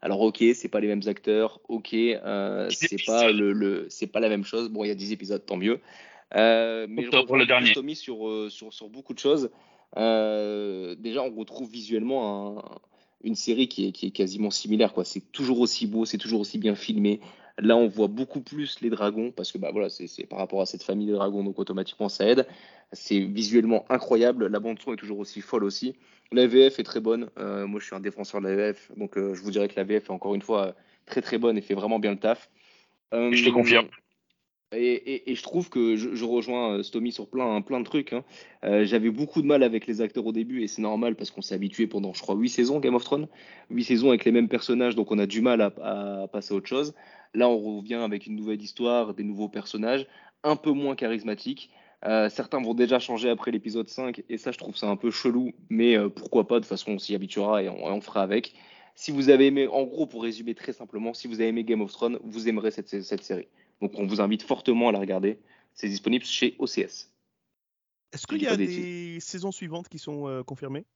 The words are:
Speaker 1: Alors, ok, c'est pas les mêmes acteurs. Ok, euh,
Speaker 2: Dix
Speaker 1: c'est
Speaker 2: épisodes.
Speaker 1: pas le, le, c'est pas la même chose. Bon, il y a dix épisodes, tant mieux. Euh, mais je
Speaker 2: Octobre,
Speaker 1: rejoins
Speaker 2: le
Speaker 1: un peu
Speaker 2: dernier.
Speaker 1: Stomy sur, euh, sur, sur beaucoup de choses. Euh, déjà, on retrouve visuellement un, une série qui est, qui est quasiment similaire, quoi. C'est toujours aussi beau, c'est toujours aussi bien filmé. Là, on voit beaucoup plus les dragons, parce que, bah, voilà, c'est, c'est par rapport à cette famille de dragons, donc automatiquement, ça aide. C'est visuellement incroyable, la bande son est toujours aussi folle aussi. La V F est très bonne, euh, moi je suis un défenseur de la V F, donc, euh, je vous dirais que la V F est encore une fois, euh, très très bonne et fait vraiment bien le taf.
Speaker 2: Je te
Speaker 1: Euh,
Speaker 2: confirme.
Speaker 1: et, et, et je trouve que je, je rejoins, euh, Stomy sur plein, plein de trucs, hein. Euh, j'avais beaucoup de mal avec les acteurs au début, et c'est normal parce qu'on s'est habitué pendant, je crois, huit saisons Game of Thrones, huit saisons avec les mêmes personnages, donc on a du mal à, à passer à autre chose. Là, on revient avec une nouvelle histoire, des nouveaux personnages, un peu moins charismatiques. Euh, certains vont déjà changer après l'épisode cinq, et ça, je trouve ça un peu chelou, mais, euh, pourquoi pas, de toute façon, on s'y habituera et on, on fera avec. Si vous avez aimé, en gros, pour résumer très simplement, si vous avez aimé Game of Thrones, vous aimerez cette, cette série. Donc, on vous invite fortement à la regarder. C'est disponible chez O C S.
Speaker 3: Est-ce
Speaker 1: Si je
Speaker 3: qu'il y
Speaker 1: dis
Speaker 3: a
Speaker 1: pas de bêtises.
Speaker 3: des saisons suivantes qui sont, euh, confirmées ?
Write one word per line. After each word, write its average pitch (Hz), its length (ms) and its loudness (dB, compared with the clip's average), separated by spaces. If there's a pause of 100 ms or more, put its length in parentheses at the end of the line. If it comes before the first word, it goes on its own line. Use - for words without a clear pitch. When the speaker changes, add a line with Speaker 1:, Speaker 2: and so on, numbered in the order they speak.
Speaker 1:
Alors, 95 180 0
ok, 110 220 4 (120)
c'est - 140 -6
pas 107 120 0
les 104 80 0
mêmes 104 180 0
acteurs. 107 640 0
Ok, 113 240 -6
euh, 101 760 0
Speaker 2:
Dix - 80 -2
Speaker 1:
c'est - 180 -4
Speaker 2:
épisodes. 113 260 0
Speaker 1:
pas 113 100 6
le, 104 220 2
le, 98 380 0
c'est - 160 -8
pas 107 140 -4
la 113 80 2
même 101 160 0
chose. 113 260 -4
Bon, 107 140 -4
il 104 40 -2
y 104 40 -2
a - 20 -2
dix 101 180 -6
épisodes, 101 320 -6
tant 98 120 -6
mieux. 104 240 0 (540)
Euh, 113 540 4
mais 113 140 -4
je 120 60 -4
Speaker 2:
Octobre, 131 160 4
Speaker 1:
rejoins 127 140 2
Speaker 2:
le 127 60 6
Speaker 1:
un - 20 2
peu 131 60 4
Speaker 2:
dernier. 123 200 6
Speaker 1:
Stomy 143 220 -2
sur, 110 340 -8
euh, 107 220 -4
sur, 110 220 -18
sur 107 160 -18
beaucoup 123 260 -14
de - 40 -14
choses. 139 320 4 (460)
Euh, 104 1000 0
déjà, 117 260 -6
on 123 120 -4
retrouve 110 360 -10
visuellement 107 880 -4
un, - 40 -14 (600)
une 110 100 -2
série 120 340 2
qui 98 200 -2
est, 95 40 -4
qui - 140 -8
est 95 40 -2
quasiment 101 400 -2
similaire, 107 420 2
quoi. 90 120 -2
C'est - 280 -10
toujours 127 280 0
aussi 120 260 2
beau, 110 180 0
c'est 107 140 -4
toujours 110 220 0
aussi 104 180 -4
bien 104 160 2
filmé. 104 460 0 (360)
Là, 113 200 6
on 120 120 6
voit 104 180 2
beaucoup 127 340 -4
plus 143 420 -8
les 117 80 0
dragons, 110 420 -2
parce 95 180 -8
que, - 80 -10
bah, 85 140 -4
voilà, 101 160 -2
c'est, - 180 -12
c'est - 200 -12
par 101 120 -12
rapport 95 220 -4
à 92 60 0
cette - 180 -12
famille 104 240 -2
de 104 60 2
dragons, 101 280 0
donc 98 160 -4
automatiquement, 95 500 -4
ça 98 180 0
aide. 127 200 6 (460)
C'est - 280 -2
visuellement 110 680 2
incroyable, 123 580 2
la 107 140 -2
bande 113 180 -6
son 127 140 -8
est 110 40 -6
toujours 104 220 -10
aussi 101 220 -10
folle 107 240 -2
aussi. 123 320 -4 (340)
La 123 160 8
V 131 220 10
F 135 100 0
est 113 60 -2
très - 160 -4
bonne, 113 380 0
euh, 101 280 -6
moi 104 140 -6
je - 60 -16
suis 95 100 -12
un 95 40 -8
défenseur 101 420 -6
de 98 60 -2
la 95 60 2
V 104 200 0
F, - 220 -18
donc, 104 200 -8
euh, 98 180 -2
je 87 60 -12
vous 101 100 -6
dirais 101 180 2
que - 80 -6
la 98 80 0
V 104 160 2
F - 40 -20
est - 60 -14
encore 98 240 -4
une 98 80 -2
fois, 101 240 0
euh, 92 60 -6 (340)
très - 160 -2
très 117 160 -2
bonne 113 180 4
et 101 60 -2
fait 101 120 -2
vraiment 107 240 0
bien 104 140 0
le 101 60 -4
taf. 113 320 -2 (600)
Speaker 2:
Je 120 320 2
te 127 40 8
Speaker 1:
Euh, 123 40 4
Speaker 2:
confirme. 117 360 6 (840)
Speaker 1:
et, 120 200 2
et, 131 380 -4
et 127 40 -2
je - 80 -10
trouve - 280 -4
que 113 260 4
je, 110 180 -4
je 113 120 -4
rejoins, 117 520 -2
euh, 101 40 -4
Stomy 117 300 -4
sur 107 180 -12
plein, 120 320 0
plein 127 180 -4
de 113 40 -4
trucs, 139 280 -4
hein. 123 120 -4 (400)
Euh, 104 200 6
j'avais 110 260 2
beaucoup 147 320 -2
de 139 40 2
mal 143 160 8
avec 113 240 2
les 113 160 -2
acteurs 110 240 -2
au 113 60 -2
début, 117 300 -2
et 104 60 -2
c'est 110 140 -6
normal 110 340 0
parce 104 140 -10
qu'on - 120 -14
s'est 98 120 -6
habitué 98 320 0
pendant, 101 260 -4
je - 80 -10
crois, 101 140 -2
huit 117 160 2
saisons 127 280 2
Game 131 160 2
of 120 100 2
Thrones, 151 240 -2 (420)
huit 120 140 -2
saisons 127 260 4
avec 117 160 4
les 117 60 6
mêmes 117 160 6
personnages, 120 460 0
donc 107 160 0
on 107 80 2
a 101 80 2
du 101 140 -2
mal 117 220 4
à, 101 100 2 (500)
à 95 60 -8
passer 104 240 -8
à 101 40 0
autre 98 120 -4
chose. 147 260 -4 (400)
Là, 123 140 4
on 107 300 0
revient 107 160 -8
avec 107 320 -4
une 107 100 -8
nouvelle 107 260 -6
histoire, 120 520 0
des 104 100 -8
nouveaux 104 260 -4
personnages, 113 560 -4 (380)
un 151 120 2
peu 151 160 -2
moins 139 240 -2
charismatiques. 113 720 -6 (360)
Euh, 107 240 2
certains 127 320 -4
vont 113 120 -2
déjà 120 260 4
changer 120 280 -2
après 117 220 -2
l'épisode 110 380 -4
cinq, 131 400 -8
et 113 100 -6
ça, 127 140 -6
je - 40 -10
trouve - 200 -12
ça 107 120 -4
un 101 80 0
peu 117 140 0
chelou, 123 420 0 (160)
mais, 113 280 6
euh, 104 120 4
pourquoi - 380 0
pas, 120 80 0
de 120 60 4
toute - 80 -12
façon, 104 240 -6
on 98 60 -4
s'y 101 160 -4
habituera 101 480 0
et 95 60 -4
on, - 180 -8
on 101 140 -2
fera - 220 -2
avec. 101 320 0 (400)
Si - 160 -10
vous 139 200 4
avez 139 180 10
aimé, 135 180 2
en 135 160 0
gros, 143 240 -2
pour 117 160 -10
résumer 113 320 -6
très - 180 -10
simplement, 110 400 -8
si - 140 -12
vous 113 140 -6
avez 113 80 4
aimé 113 160 -2
Game 110 160 2
of 98 120 -4
Thrones, 120 300 -2
vous 110 260 -4
aimerez 110 220 0
cette, 101 320 -8
cette 95 220 -6
série. 90 240 -6 (340)
Donc, 101 140 -2
on 101 100 -2
vous 101 140 -2
invite 104 220 2
fortement 120 460 2
à 110 40 4
la 101 80 0
regarder. 98 380 -2 (360)
C'est 107 140 -8
disponible 113 360 -2
chez - 340 -2
O 135 80 -2
C 110 160 -2
S. - 300 -10 (1000)
Speaker 3:
Est-ce 147 80 -12
Speaker 1:
Si - 20 -10
je - 60 -12
Speaker 3:
qu'il 311 100 -4
y - 20 -2
Speaker 1:
dis 294 60 0
Speaker 3:
a 247 40 2
Speaker 1:
pas - 60 4
de 196 60 2
bêtises. 175 520 -4
Speaker 3:
des 170 60 -10
saisons 190 320 -8
suivantes 175 360 -10
qui 156 100 -16
sont, 147 300 -8
euh, 131 160 -6
confirmées ? 139 400 -10 (120)